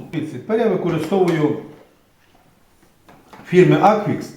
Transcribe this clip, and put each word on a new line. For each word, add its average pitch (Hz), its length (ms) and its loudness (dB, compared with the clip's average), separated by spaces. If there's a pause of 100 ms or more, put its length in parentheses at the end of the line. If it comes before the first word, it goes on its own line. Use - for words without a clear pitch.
(100)
тепер 160 480 -6
я 233 80 0
використовую 165 880 0 (1900)
фірми 156 300 4
Aquix, 202 460 0 (140)